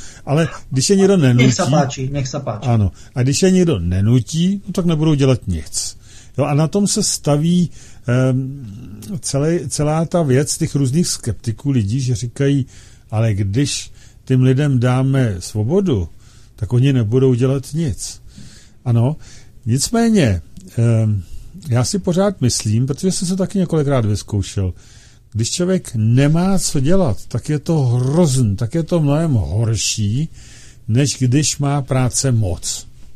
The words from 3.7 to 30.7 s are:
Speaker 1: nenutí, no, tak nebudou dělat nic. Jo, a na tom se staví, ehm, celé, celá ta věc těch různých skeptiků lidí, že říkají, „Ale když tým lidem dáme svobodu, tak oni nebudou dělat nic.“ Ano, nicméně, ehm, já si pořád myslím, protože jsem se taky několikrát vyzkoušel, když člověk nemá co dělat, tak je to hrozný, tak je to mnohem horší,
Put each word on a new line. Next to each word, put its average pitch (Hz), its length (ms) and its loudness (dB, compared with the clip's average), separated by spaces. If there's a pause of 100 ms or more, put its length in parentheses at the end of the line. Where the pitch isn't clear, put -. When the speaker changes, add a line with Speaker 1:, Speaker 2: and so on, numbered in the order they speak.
Speaker 1:
nenutí, 123 880 0
no, 185 60 -8
tak 175 120 -2
nebudou 160 280 2
dělat 135 340 4
nic. - 500 -6 (400)
Jo, - 80 0
a 147 80 -2
na 151 140 2
tom 202 200 0
se 202 160 -2
staví, 165 680 0 (380)
ehm, 131 580 0 (560)
celé, 156 380 -2 (100)
celá 156 360 0
ta 170 180 0
věc 135 340 0
těch - 180 -4
různých 143 320 2
skeptiků - 640 -6
lidí, 120 300 0
že 123 140 0
říkají, 139 500 0 (460)
„Ale 110 220 0
když 104 580 -2 (340)
tým 131 180 2
lidem 131 360 2
dáme 127 640 0
svobodu, 120 680 -2 (460)
tak - 180 -6
oni 131 200 4
nebudou 127 400 4
dělat 131 400 -2
nic.“ - 480 -6 (640)
Ano, 120 300 2 (500)
nicméně, 147 760 2 (360)
ehm, 113 460 2 (460)
já 120 140 2
si 196 160 -2
pořád 190 420 0
myslím, 117 440 0
protože 151 260 -2
jsem 180 160 -2
se 190 80 -2
taky 185 240 -2
několikrát 143 460 0
vyzkoušel, 98 680 -2 (600)
když 107 180 -2
člověk 180 440 -2
nemá 143 640 4
co - 200 -2
dělat, 151 380 4 (100)
tak - 220 -6
je 151 100 0
to 165 260 0
hrozný, 127 720 2
tak 117 200 -4
je 165 80 0
to 170 180 0
mnohem 147 320 2
horší, 110 960 -2 (580)